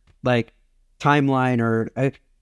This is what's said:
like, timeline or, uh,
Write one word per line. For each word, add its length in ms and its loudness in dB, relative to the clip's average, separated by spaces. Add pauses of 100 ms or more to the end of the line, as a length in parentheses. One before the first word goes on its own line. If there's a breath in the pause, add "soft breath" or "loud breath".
(240)
like, 300 -2 (460)
timeline 600 2
or, 380 -2
uh, 140 -2 (300)